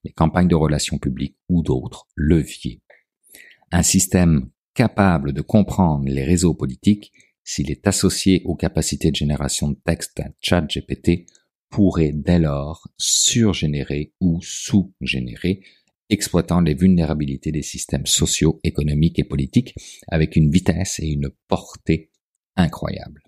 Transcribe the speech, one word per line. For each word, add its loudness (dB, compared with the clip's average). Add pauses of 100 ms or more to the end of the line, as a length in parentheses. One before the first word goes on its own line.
les -12
campagnes 2
de 4
relations 0
publiques -6 (120)
ou 2
d'autres -4
leviers. -2 (880)
Un 2
système 2 (260)
capable 2
de -6
comprendre 2
les -2
réseaux 4
politiques, -2 (320)
s'il -6
est -2
associé 2
aux -2
capacités -2
de -4
génération -2
de -4
texte -4
d'un -8 (100)
chat 0
G -6
P -8
T, 0 (440)
pourrait 2
dès 2
lors -4 (100)
surgénérer -2
ou 2
sous-générer, -4 (460)
exploitant 0
les 2
vulnérabilités 0
des -4
systèmes -6
sociaux, 0
économiques 0
et -2
politiques -2 (320)
avec 0
une 4
vitesse 0
et -6
une -4 (200)
portée -4 (440)
incroyables. -4